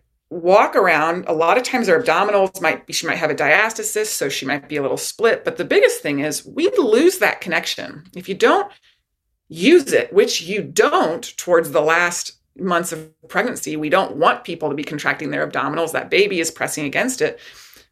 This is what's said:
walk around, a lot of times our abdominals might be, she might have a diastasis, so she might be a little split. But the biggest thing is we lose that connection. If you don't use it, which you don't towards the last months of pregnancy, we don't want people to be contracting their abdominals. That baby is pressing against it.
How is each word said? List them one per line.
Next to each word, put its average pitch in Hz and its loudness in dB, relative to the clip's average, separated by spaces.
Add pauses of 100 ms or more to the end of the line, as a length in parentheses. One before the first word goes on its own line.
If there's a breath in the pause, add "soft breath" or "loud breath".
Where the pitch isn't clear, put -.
(300)
walk 180 4
around, 175 2
a - -2
lot 165 2
of 254 2
times 233 -2
our 156 4
abdominals 190 2
might - -2
be, 160 -12
she 160 -4
might 156 -2
have 160 0
a 147 -2
diastasis, 208 0
so 156 -4
she 135 -6
might 139 -6
be 151 -6
a 143 -2
little 127 -2
split. - 0
But - -4
the 175 -4
biggest 415 2
thing 143 -2
is 147 -6
we 320 0
lose 294 4
that - -2
connection. - -6 (100)
If 180 -14
you 190 -6
don't 339 2 (800 loud breath)
use 247 4
it, 120 0
which 214 2
you 185 -6
don't 202 0 (140)
towards 170 0
the 156 4
last 170 -2 (200)
months 175 -2
of 156 -12 (180)
pregnancy, 180 -4
we 151 -6
don't 185 2
want 175 2
people 160 -6
to 143 -2
be 143 -6
contracting 147 -4
their 147 -2
abdominals. 147 -4
That - -6
baby 190 2
is 165 -2
pressing 143 -6
against 202 -4
it. - -2 (540 loud breath)